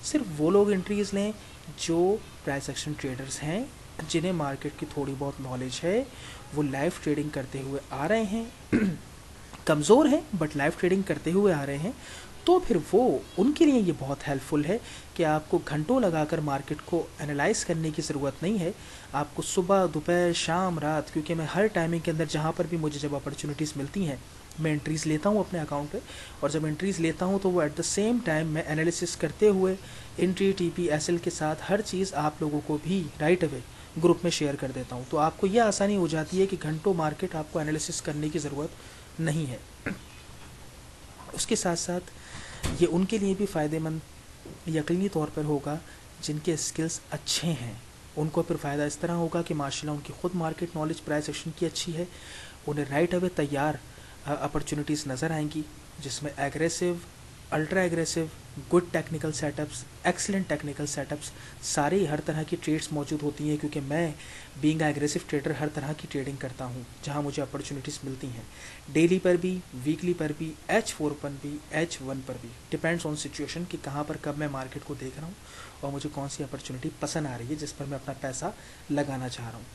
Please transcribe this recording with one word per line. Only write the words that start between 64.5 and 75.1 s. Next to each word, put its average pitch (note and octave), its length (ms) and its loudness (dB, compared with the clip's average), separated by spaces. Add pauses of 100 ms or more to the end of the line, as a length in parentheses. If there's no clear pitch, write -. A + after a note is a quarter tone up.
being D#3 200 4
a D3+ 80 4
aggressive D3 400 0
trader D3 260 0
हर D3+ 120 -2
तरह D3 260 -4
की - 140 -10
trading C#3 300 -4
करता C3 280 -6
हूँ, B2 200 -8 (200)
जहाँ D3 160 -2
मुझे C#3+ 200 -2
opportunities C#3 640 -6
मिलती C3 220 -6
हैं। A#2 180 -10 (480)
daily E3+ 260 8
पर F3+ 180 6
भी, F#3 160 2 (320)
weekly E3 280 2
पर D#3 200 0
भी, D#3+ 180 -4 (180)
एच A3 240 4
फ़ोर D3 300 0
पर C#3+ 60 -2 (140)
भी, D3 140 -6 (160)
एच E3 280 0
वन C3 260 -6
पर C3 60 -6
भी, A#2+ 180 -10 (200)
depends E3+ 340 0
on D3+ 120 0
situation D3+ 520 -6
कि E3 80 -6
कहाँ C#3+ 260 -4
पर D3+ 220 -4
कब C#3+ 120 -2
मैं D3+ 100 -2
market C3+ 360 -6
को D3 120 -8
देख C3 220 -8